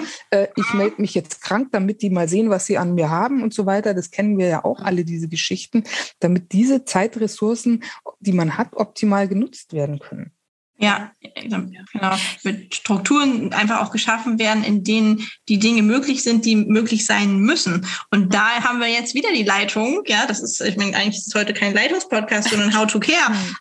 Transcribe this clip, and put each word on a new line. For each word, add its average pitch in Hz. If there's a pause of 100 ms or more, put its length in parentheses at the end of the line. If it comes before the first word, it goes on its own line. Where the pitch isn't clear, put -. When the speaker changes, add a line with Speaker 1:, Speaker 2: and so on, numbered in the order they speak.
(300)
Speaker 1:
äh, 202
"Ich -
Speaker 2:
Mhm. 202
Speaker 1:
melde 202
mich 196
jetzt -
krank, 247
damit 202
die 202
mal 175
sehen, 220
was 190
sie 190
an 175
mir 165
haben" 233
und 220
so 202
weiter. 202
Das 180
kennen 208
wir 180
ja 160
auch -
alle, 180
diese 165
Geschichten, 190 (360)
damit 180
diese 254
Zeitressourcen, 226 (360)
die 196
man 160
hat, 240
optimal 202
genutzt 196
werden 147
können. - (480)
Speaker 2:
Ja, 208 (380)
Speaker 3:
Ja. 185 (280)
Speaker 2:
genau. 196 (280)
Mit 196
Strukturen 226
einfach 214
auch 214
geschaffen 226
werden, 214
in 208
denen 214 (220)
die 208
Dinge 220
möglich 262
sind, 233
die 226
möglich 214
sein 202
müssen. 196 (260)
Und 190
da 226
haben 247
wir 233
jetzt 233
wieder 349
die 226
Leitung. 208
Ja, 220
das 214
ist, -
ich 202
meine, 196
eigentlich 202
ist -
es -
heute 214
kein 202
Leitungspodcast, 214
sondern 214
How 214
to 214
Care. 302
Speaker 3:
Mhm. 190